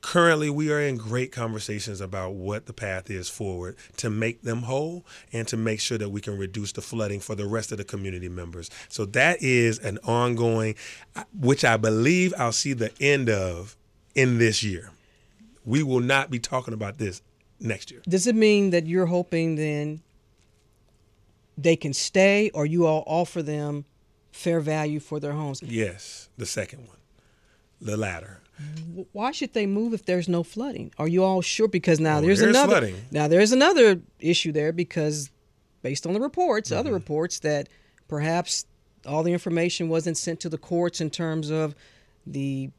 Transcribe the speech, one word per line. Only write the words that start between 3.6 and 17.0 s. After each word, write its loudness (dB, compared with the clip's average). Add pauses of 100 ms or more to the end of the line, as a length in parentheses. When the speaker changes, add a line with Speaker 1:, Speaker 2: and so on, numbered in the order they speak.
Speaker 1:
to -4
make -4
them -4
whole -4 (280)
and -6
to -4
make -2
sure -4
that -4
we -6
can -8
reduce -8
the -10
flooding -6
for -8
the -6
rest -4
of -8
the -8
community -8
members. -12 (180)
So -6
that 2
is 4
an -6
ongoing, 2 (600)
which 4
I 6
believe 4
I'll 0
see -2
the -2
end 4
of -2 (400)
in 4
this 4
year. -6 (720)
We 2
will 2
not 2
be -4
talking -6
about -8
this -4 (380)